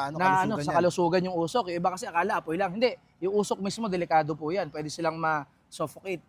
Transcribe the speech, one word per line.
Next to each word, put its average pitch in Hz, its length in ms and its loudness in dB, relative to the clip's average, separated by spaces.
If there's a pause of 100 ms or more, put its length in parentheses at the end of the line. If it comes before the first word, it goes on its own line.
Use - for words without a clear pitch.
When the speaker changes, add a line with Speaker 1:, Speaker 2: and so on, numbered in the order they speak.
(120)
Speaker 1:
ano, 156 80 -10
Speaker 2:
na, 180 80 2
Speaker 1:
kalusugan 185 160 4
Speaker 2:
ano, 214 160 0
sa - 0 -
Speaker 1:
yan. 151 160 -2
Speaker 2:
kalusugan 175 480 4
yung 185 160 -2
usok. 165 320 0
Yung 175 80 -2
iba 180 160 2
kasi 190 80 -10
akala 180 400 0
apoy 165 160 -4
lang. 190 160 0
Hindi, 226 240 0 (240)
yung 202 160 2
usok 190 240 -2
mismo, 220 240 -4
delikado 160 480 2
po 151 160 -4
yan. 185 160 -2
Pwede 151 240 -8
silang 160 240 -2
ma-suffocate. 160 1120 -4